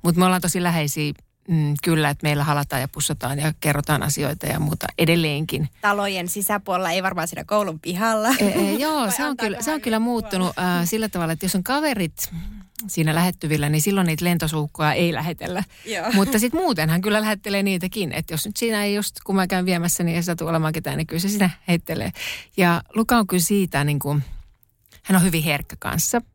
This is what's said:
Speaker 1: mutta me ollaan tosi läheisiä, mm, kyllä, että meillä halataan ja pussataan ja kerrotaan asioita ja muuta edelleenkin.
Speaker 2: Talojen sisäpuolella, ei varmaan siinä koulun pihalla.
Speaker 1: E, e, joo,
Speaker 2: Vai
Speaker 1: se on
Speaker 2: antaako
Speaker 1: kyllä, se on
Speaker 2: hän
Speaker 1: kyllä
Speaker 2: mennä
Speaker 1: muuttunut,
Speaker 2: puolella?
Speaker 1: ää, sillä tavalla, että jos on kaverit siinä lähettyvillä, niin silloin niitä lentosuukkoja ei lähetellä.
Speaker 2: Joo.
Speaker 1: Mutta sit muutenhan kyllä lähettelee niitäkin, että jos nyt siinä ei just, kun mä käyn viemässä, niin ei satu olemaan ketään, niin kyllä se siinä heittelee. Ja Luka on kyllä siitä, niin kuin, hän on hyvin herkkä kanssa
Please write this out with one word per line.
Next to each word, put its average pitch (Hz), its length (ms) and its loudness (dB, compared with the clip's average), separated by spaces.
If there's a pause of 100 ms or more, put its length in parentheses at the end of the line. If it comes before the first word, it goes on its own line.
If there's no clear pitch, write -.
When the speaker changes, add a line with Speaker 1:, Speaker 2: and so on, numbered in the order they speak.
Speaker 1:
mutta 175 180 2
me 185 60 6
ollaan 185 160 4
tosi 180 220 -2
läheisiä, 151 500 0 (340)
mm, 151 260 2 (100)
kyllä, 156 260 2
että - 180 -4
meillä 143 160 2
halataan 143 380 0
ja 131 60 -4
pussataan 143 520 -4
ja 156 200 0
kerrotaan 147 440 0
asioita 147 420 -2
ja - 140 -2
muuta 151 280 -2 (100)
edelleenkin. 156 720 0 (120)
Speaker 2:
Talojen 202 460 0
sisäpuolella, 196 640 -2
ei 185 120 0
varmaan 180 240 -2
siinä 170 160 -10
koulun 190 360 0
pihalla. 214 500 0 (100)
Speaker 1:
E, 208 60 4
e, 196 280 2
joo, 294 280 0
Speaker 2:
Vai 208 100 0
Speaker 1:
se 269 120 -2
on 294 60 -2
Speaker 2:
antaako 233 180 -2
Speaker 1:
kyllä, 202 140 -4
se 254 100 -2
on - 20 0
Speaker 2:
hän 302 80 -4
Speaker 1:
kyllä 220 180 0
Speaker 2:
mennä 226 120 2
Speaker 1:
muuttunut, 208 440 -2
Speaker 2:
puolella? 180 220 0
Speaker 1:
ää, 170 80 2
sillä 220 240 -2
tavalla, 165 240 -2
että 160 120 -6
jos 190 100 -2
on 180 80 0
kaverit 254 680 -2 (580)
siinä 156 280 0
lähettyvillä, 156 540 0
niin 156 120 2
silloin 196 260 2
niitä 160 180 0
lentosuukkoja 156 680 0
ei 170 200 2
lähetellä. 175 500 -4 (220)
Speaker 2:
Joo. 202 280 -4
Speaker 1:
Mutta 208 260 4
sit 240 140 2
muutenhan 185 480 2
kyllä 214 200 2
lähettelee 202 420 -2
niitäkin, 185 500 -2
että 160 200 -4
jos 156 120 -4
nyt 208 120 -8
siinä 220 260 0
ei 202 120 0
just, 202 280 -4
kun 196 120 -2
mä 185 120 2
käyn 185 180 0
viemässä, 175 380 0
niin 165 120 0
ei 170 80 0
satu 165 240 -2
olemaan 160 260 0
ketään, 143 240 -4
niin 156 100 -2
kyllä 165 120 -4
se 196 100 0
siinä 202 200 4 (180)
heittelee. 165 440 -2 (460)
Ja 170 240 4 (140)
Luka 226 220 4
on 208 100 4
kyllä 180 160 2
siitä, 180 400 2
niin 147 160 0
kuin, 143 240 0 (800)
hän 196 120 2
on 175 80 6
hyvin 165 200 2
herkkä 147 360 -2
kanssa - 420 -2 (140)